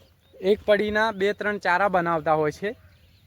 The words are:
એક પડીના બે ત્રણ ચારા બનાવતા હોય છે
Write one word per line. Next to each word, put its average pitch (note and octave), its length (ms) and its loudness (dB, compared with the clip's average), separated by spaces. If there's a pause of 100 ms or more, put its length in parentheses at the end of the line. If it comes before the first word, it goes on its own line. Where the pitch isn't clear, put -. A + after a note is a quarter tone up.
(420)
એક G3 240 0
પડીના G#3+ 460 2
બે G3+ 220 -2
ત્રણ G3+ 240 -4
ચારા F#3 300 2
બનાવતા E3+ 460 0
હોય D3+ 180 0
છે G3+ 240 -8 (500)